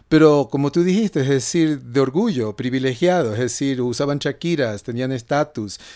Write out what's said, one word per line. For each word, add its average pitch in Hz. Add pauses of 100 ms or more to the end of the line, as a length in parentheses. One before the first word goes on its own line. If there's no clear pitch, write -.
pero 151
como 143
tú 170
dijiste, 185
es 131
decir, 147
de 123
orgullo, 135
privilegiado, 131
es 107
decir, 127
usaban 143
chaquiras, 139
tenían 127
estatus, 131 (160)